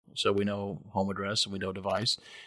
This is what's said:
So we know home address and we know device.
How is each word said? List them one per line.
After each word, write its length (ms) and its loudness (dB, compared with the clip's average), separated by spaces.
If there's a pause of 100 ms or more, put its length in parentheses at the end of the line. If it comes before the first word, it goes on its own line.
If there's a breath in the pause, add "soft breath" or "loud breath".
(160)
So 160 4
we 140 4
know 340 -2 (120)
home 180 2
address 340 0
and 80 -2
we 60 -4
know 160 -2
device. 460 0 (280 loud breath)